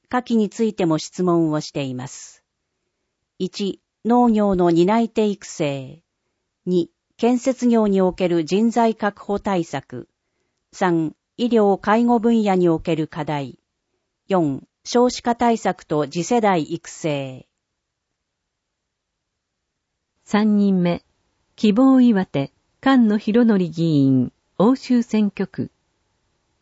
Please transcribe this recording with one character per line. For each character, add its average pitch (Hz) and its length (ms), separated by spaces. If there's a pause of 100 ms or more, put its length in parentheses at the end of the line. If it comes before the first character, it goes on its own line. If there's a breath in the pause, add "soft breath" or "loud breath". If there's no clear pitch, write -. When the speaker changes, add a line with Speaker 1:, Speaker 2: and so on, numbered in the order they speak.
Speaker 1:
下 247 120
記 240 140
に 214 140
つ 226 160
い 214 80
て 185 120
も 156 120
質 - 260
問 170 280
を 151 100
し - 100
て 143 120
い 131 120
ま 127 140
す。 - 340 (960)
一、 185 400 (240)
農 240 260
業 208 280
の 175 120
担 180 300
い 226 80
手 214 200
育 202 200
成。 139 560 (600)
二、 180 260 (240)
建 240 240
設 247 280
業 226 200
に 190 140
お 185 100
け 180 160
る 170 160
人 196 260
材 226 260
確 202 280
保 202 160
対 190 240
策。 127 460 (640)
三、 165 420 (220)
医 233 80
療 214 340
介 220 240
護 240 160
分 226 240
野 196 120
に 180 120
お 160 120
け 160 180
る 151 100
課 151 160
題。 143 360 (680)
四、 160 400 (160)
少 247 260
子 - 120
化 240 160
対 233 200
策 - 280
と 151 200
次 165 200
世 240 160
代 190 200
育 - 280
成。 139 580 (2750)
Speaker 2:
三 208 320
人 196 240
目、 175 220 (520)
希 214 180
望 262 280
岩 214 240
手、 139 260 (300)
菅 269 160
野 220 200
博 220 280
則 208 140
議 165 260
員、 135 480 (240)
奥 233 180
州 247 260
選 214 260
挙 196 200
区。 - 240 (920)